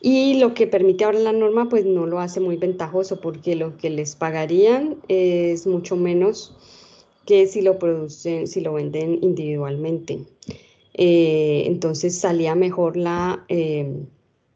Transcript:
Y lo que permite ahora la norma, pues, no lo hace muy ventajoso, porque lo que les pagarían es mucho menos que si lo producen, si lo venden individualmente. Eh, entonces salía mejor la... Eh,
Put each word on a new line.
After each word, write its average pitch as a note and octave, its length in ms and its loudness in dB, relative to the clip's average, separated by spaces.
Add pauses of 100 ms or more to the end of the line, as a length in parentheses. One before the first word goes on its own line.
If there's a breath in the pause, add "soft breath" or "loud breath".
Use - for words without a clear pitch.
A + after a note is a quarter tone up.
Y C4 380 4
lo A#3 140 4
que A#3 120 2
permite F#3+ 380 2
ahora G#3+ 160 2
la A3 140 0
norma, A3 360 0
pues, A3 160 2
no F3+ 200 0
lo F3 140 -4
hace F3 200 -6
muy F3 180 -2
ventajoso, F3+ 640 -4
porque E3 340 -4
lo D#3+ 220 -6
que E3 120 -6
les D3+ 260 -6
pagarían F#3+ 840 0 (120)
es F3 580 2
mucho F3+ 280 -2
menos F3 640 0 (680 loud breath)
que G3 220 6
si G3+ 140 -4
lo F#3+ 180 4
producen, E3 680 -4
si - 120 -6
lo D#3+ 140 -4
venden D#3 500 -2
individualmente. D3+ 1000 -4 (680 loud breath)
Eh, D#3 720 4
entonces F3 520 -2
salía E3 340 0
mejor F3+ 440 0
la... F3 500 -4
Eh, D3 580 -4 (500)